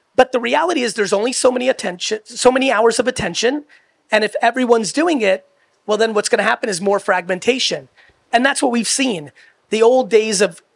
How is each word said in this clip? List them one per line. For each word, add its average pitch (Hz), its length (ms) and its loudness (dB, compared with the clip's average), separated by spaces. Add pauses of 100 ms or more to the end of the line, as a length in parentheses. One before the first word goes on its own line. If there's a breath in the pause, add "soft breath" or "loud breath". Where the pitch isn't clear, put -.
(160 soft breath)
But - 180 4
the 247 80 -2
reality 277 420 -2
is 220 120 -4
there's 202 180 -4
only 226 220 -2
so 254 180 0
many 247 160 -4
attention, 208 560 -6
so 240 260 2
many 262 220 2
hours 226 260 2
of 233 80 0
attention. 240 600 -4 (440 soft breath)
And 214 140 2
if 208 160 -4
everyone's 233 540 0
doing 311 260 0
it, 196 260 0 (400)
well, 208 120 -2
then 226 160 0
what's 202 160 -2
gonna 208 120 0
happen 226 280 -2
is 170 100 -6
more 202 180 0
fragmentation. 185 920 -2 (440 soft breath)
And 240 140 2
that's 277 160 -2
what 254 100 0
we've 240 160 -2
seen. 190 420 -4 (380 soft breath)
The 220 140 2
old 247 260 4
days 214 320 2
of 180 220 -2 (140)